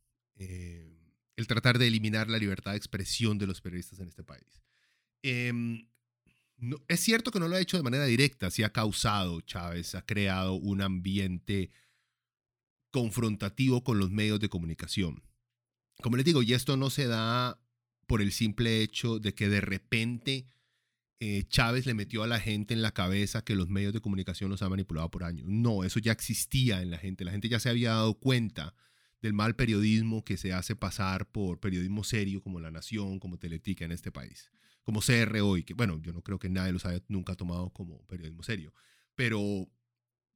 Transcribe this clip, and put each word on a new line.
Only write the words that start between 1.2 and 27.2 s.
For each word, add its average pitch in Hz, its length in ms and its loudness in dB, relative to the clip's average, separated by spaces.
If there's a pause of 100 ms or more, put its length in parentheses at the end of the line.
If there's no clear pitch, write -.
el 113 140 -4
tratar 120 300 4
de 120 100 6
eliminar 110 420 2
la 113 80 0
libertad 98 320 -2
de 101 60 -2
expresión 104 600 -2
de 98 120 0
los 92 120 -6
periodistas 90 380 -10
en 95 80 -12
este - 160 -18
país. - 400 -20 (600)
Em, 120 680 -2 (680)
no, 120 200 -6 (120)
es 170 120 2
cierto 226 300 2
que 202 100 0
no 165 80 0
lo 175 80 0
ha 190 40 2
hecho 185 160 0
de 170 60 2
manera 131 220 2
directa, 120 460 4
sí - 120 0
ha 107 100 2
causado, 101 680 0
Chávez 87 540 -8
ha 90 100 -8
creado 95 500 2
un 98 280 0
ambiente 95 880 -2 (1200)
confrontativo 117 920 2
con 113 140 2
los 95 120 4
medios 107 300 2
de 104 80 0
comunicación. 82 760 -4 (800)
Como 120 140 0
les 135 100 2
digo, 156 160 6
y 113 100 4
esto 127 240 2
no 135 140 0
se 139 160 0
da 117 540 0 (460)
por 117 140 2
el 101 120 4
simple 113 500 2
hecho 113 360 -2
de 104 160 -2
que 101 140 0
de 101 120 4
repente, 117 840 -2 (760)
eh, 101 280 0
Chávez 127 380 2
le 123 80 0
metió 107 280 -4
a 113 40 0
la 117 140 0
gente 104 340 -2
en 113 80 0
la 110 100 0
cabeza 98 520 0
que 110 100 0
los 90 140 2
medios 101 240 0
de 110 80 -2
comunicación 95 500 -4
los 95 120 -4
ha 95 60 0
manipulado 90 420 -2
por 87 140 -6
años. 82 240 -6
No, 107 360 2
eso 92 160 0
ya 113 120 2
existía 113 720 0
en 90 80 -4
la 82 80 -8
gente. 95 260 -8